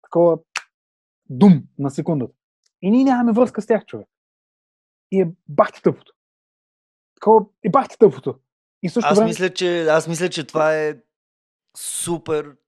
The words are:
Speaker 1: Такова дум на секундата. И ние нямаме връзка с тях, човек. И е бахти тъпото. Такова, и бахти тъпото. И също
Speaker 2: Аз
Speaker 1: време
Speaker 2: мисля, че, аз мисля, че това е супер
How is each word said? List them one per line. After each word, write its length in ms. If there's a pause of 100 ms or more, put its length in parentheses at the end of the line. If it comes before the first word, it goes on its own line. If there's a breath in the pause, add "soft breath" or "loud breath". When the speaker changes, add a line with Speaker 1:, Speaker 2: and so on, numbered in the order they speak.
Speaker 1:
Такова 340 (920)
дум 340 (160)
на 100
секундата. 440 (480)
И 100
ние 120
нямаме 280
връзка 300
с 60
тях, 180
човек. 220 (1040)
И 100
е 100 (180)
бахти 320
тъпото. 320 (1000)
Такова, 300 (180)
и 60
бахти 280
тъпото. 380 (480)
И 60
също 180
Speaker 2:
Аз 100
Speaker 1:
време 100
Speaker 2:
мисля, 220
че, 320
аз 260
мисля, 220
че 140
това 320
е 200 (840)
супер 760 (160)